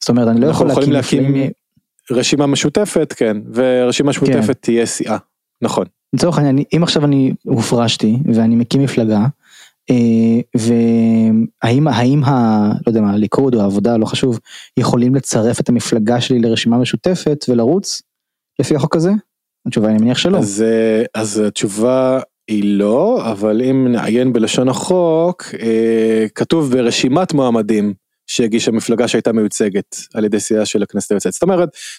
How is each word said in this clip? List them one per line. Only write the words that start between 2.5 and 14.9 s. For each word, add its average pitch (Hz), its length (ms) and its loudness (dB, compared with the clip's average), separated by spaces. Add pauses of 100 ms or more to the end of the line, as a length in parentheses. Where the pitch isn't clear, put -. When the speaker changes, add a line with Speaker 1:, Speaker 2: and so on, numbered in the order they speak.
Speaker 2:
כן, 110 200 0 (160)
ורשימה 127 600 0
Speaker 1:
כן. - 100 -4
Speaker 2:
משותפת 127 380 0
תהיה 117 240 0
סיעה, 107 320 -6 (460)
נכון. - 220 -2 (280)
Speaker 1:
לצורך 165 240 0
העניין, 143 180 2
אני, 143 80 0 (120)
אם 160 80 2
עכשיו 160 220 0
אני 135 280 2 (100)
הופרשתי, 117 760 0 (180)
ואני 113 200 2
מקים 120 260 0
מפלגה, 113 380 0 (680)
אה, 127 60 2 (600)
והאם, 113 1300 2
האם 131 360 2
ה-, 113 480 2 (160)
לא - 40 2
יודע 110 100 2
מה, 101 120 2
הליכוד 120 420 0
או 110 60 2
העבודה, 101 360 0
לא 110 80 2
חשוב, 120 340 -2 (380)
יכולים 123 380 2